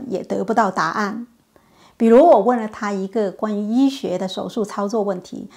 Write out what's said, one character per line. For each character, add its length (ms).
也 160
得 220
不 80
到 180
答 200
案。 360
比 100
如 180
我 140
问 180
了 120
他 240
一 120
个 240
关 240
于 80
医 280
学 280
的 80
手 220
术 160
操 240
作 140
问 200
题， 360